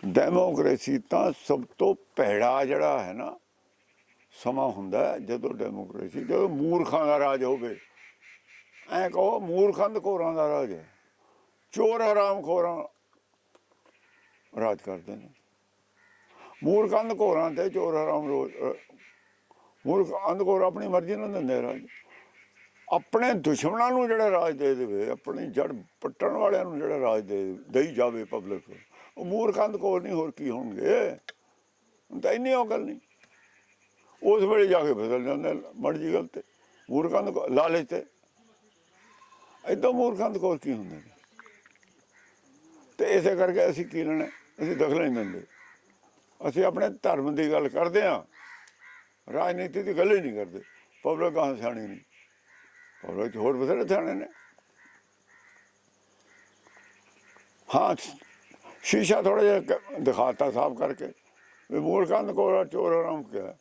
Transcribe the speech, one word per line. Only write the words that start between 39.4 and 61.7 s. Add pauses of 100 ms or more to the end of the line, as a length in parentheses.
ਏਦਾਂ
ਮੂਰਖ
ਅੰਧ
ਘੋਰ
ਕੀ
ਹੁੰਦੇ
ਨੇ? (1900)
ਤੇ
ਇਸੇ
ਕਰਕੇ
ਅਸੀਂ
ਕੀ
ਲੈਣਾ? (380)
ਅਸੀਂ
ਦਖਲ
ਨਹੀਂ
ਦਿੰਦੇ। (1080)
ਅਸੀਂ
ਆਪਣੇ
ਧਰਮ
ਦੀ
ਗੱਲ
ਕਰਦੇ
ਹਾਂ, (1120)
ਰਾਜਨੀਤੀ
ਦੀ
ਗੱਲ
ਹੀ
ਨਹੀਂ
ਕਰਦੇ। (420)
ਪਬਲਿਕ
ਗਾਹਾਂ
ਸਿਆਣੀ
ਨਹੀਂ, (1040)
ਪਬਲਿਕ
'ਚ
ਹੋਰ
ਬਥੇਰੇ
ਸਿਆਣੇ
ਨੇ। (3500)
ਹਾਂ, (880)
ਸ਼ੀਸ਼ਾ
ਥੋੜ੍ਹਾ
ਜਿਹਾ
ਕ-,
ਦਿਖਾਤਾ
ਸਾਫ਼
ਕਰਕੇ (680)